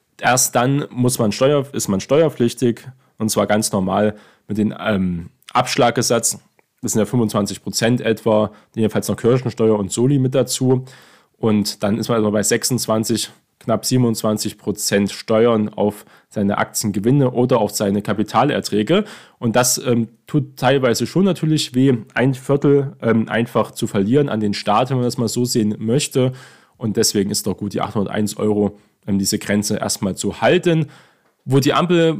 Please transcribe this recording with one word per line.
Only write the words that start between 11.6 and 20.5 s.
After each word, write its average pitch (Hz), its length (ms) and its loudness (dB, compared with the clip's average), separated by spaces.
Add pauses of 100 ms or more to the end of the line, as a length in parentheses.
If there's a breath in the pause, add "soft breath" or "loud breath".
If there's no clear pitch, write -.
dann 104 160 0
ist 110 100 -4
man 117 100 2
also 107 120 2
bei 104 140 0
sechsundzwanzig, 113 840 -2 (280)
knapp - 260 -2
siebenundzwanzig 110 720 0
Prozent 101 540 -2
Steuern 110 580 2
auf 104 360 -2 (240 soft breath)
seine 101 300 -2
Aktiengewinne 113 720 0
oder 123 260 2
auf 104 140 0
seine 101 300 0
Kapitalerträge. 110 1000 0 (360 loud breath)
Und 117 160 0
das, 123 220 2
ähm, 117 300 -2 (200)
tut 143 280 -4